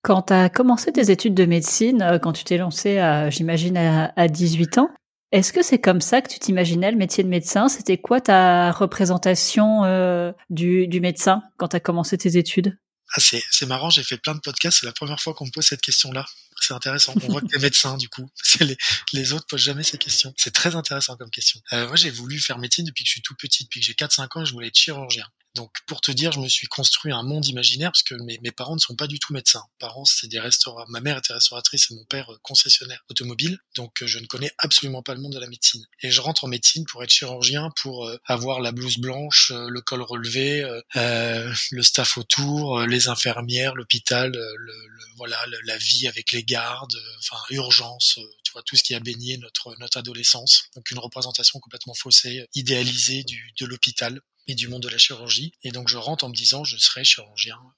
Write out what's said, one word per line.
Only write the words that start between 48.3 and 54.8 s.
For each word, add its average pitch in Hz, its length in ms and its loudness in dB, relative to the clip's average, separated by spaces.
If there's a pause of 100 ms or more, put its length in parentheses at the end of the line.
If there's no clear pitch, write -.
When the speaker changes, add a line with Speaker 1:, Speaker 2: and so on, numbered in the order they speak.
Speaker 2:
tu - 80 -6
vois, 117 120 -18
tout - 120 -6
ce - 80 6
qui 123 100 -2
a 117 60 -4
baigné 120 380 -10
notre, 120 420 -10
notre 120 160 -4
adolescence. 120 720 2 (100)
Donc, 123 160 -12
une 123 80 -8
représentation 123 600 -2
complètement 123 320 -18
faussée, 123 520 0 (100)
idéalisée 127 680 0
du, 120 340 -12
de 131 80 -8
l'hôpital 123 540 -4 (280)
et 139 60 -8
du 120 140 -6
monde 123 160 -10